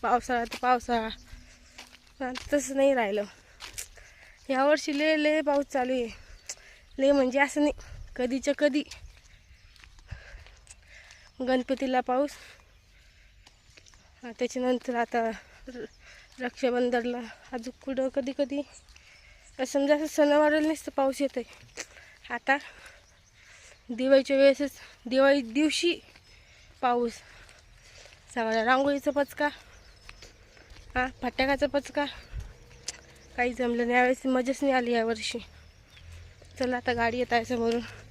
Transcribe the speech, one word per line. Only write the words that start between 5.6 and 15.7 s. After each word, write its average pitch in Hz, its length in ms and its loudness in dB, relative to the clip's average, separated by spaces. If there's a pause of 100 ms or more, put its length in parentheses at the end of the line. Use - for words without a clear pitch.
चालू 254 280 -2
आहे. 247 140 -2 (920)
लय 269 140 6
म्हणजे 269 280 4
असं 285 200 2
नाही, 294 120 4 (440)
कधीच्या 254 420 -2
कधी. 294 240 2 (2500)
गणपतीला 254 600 0
पाऊस, 254 300 0 (1900)
हा, 240 160 -12
त्याच्यानंतर 254 560 -2
आता 233 360 0 (380)
र-, 247 160 -14 (560)